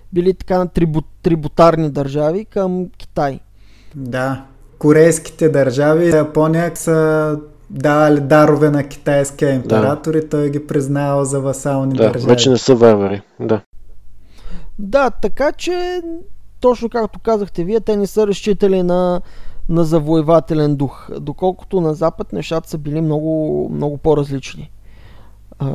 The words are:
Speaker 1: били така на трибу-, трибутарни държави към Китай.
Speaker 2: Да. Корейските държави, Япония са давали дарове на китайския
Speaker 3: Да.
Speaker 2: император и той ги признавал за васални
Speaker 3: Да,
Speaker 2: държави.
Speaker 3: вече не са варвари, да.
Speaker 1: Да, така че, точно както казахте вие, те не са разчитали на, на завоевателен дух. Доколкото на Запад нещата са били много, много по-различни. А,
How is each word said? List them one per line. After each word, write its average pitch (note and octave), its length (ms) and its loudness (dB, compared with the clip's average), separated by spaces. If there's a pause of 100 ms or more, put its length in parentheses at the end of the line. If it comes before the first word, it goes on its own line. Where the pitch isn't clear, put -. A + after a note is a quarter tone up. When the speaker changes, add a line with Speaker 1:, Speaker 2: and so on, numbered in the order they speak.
(120)
Speaker 1:
били F#3 220 2
така F#3 240 -2
на F3+ 80 0
трибу-, D#3+ 380 0 (180)
трибутарни D#3+ 680 2
държави D3 540 -2
към F#3 460 -4
Китай. - 500 -6 (540)
Speaker 2:
Да. C3 500 -6 (340)
Корейските D#3+ 720 4
държави, C#3+ 600 2
Япония D#3 680 2
са D#3 640 0 (320)
давали D3 500 2
дарове D3+ 500 4
на C#3+ 140 0
китайския C#3+ 640 -2
Speaker 3:
Да. C3+ 60 2
Speaker 2:
император C3 600 0
и D#3 140 -2
той D3 220 0
ги D3 160 -6
признавал C#3+ 580 0
за C#3 160 -2
васални C3+ 540 -2
Speaker 3:
Да, A#2+ 100 2
Speaker 2:
държави. A2+ 220 0
Speaker 3:
вече A#2+ 240 4
не A#2+ 80 4
са C3+ 160 4
варвари, G#2 480 4 (180)
да. A2 200 -2 (1160)
Speaker 1:
Да, A#3 340 0
така C#4 400 0
че, F4+ 500 -6 (580)
точно A#3+ 280 0
както G#3+ 320 -4
казахте G3+ 440 -2
вие, G#3+ 160 0
те G#3 160 -2
не G3+ 100 0
са G#3+ 200 0
разчитали F#3+ 560 0
на, F3+ 380 0 (480)
на E3 160 4
завоевателен D#3 920 2
дух. C3+ 360 -6
Доколкото F3+ 680 -4
на D#3 140 0
Запад E3 380 -4
нещата E3 380 -6
са E3 80 -6
били D3 220 -4
много, D3+ 680 -2
много D3 260 -4
по-различни. C#3+ 720 -2 (880)
А, C#3 160 -4